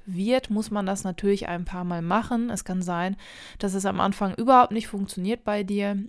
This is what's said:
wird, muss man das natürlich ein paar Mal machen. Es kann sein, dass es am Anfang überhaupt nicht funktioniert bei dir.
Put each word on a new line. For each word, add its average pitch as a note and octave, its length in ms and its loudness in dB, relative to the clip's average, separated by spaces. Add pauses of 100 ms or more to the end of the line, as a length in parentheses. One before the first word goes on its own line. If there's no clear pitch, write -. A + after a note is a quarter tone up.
wird, G#3+ 460 0
muss G#3+ 180 0
man G3+ 160 -2
das G3 180 -2
natürlich G3+ 440 0
ein F3 180 -6
paar F3+ 180 -6
Mal F3 200 -2
machen. A3+ 480 0
Es G3 120 -6
kann F#3 200 -4
sein, F3+ 340 -2 (400)
dass G3 160 -2
es F#3+ 140 0
am F#3 120 0
Anfang G3 360 0
überhaupt B3 360 8
nicht A3 160 -2
funktioniert G3 560 -4
bei G#3 200 -2
dir. G3+ 340 -2 (120)